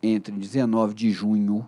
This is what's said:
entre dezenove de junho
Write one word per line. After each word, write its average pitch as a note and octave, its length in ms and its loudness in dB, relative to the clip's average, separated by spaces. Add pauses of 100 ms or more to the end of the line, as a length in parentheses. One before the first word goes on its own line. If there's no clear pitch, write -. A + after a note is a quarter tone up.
entre G#2 320 0
dezenove A2 580 0
de A2 180 0
junho G#2 560 0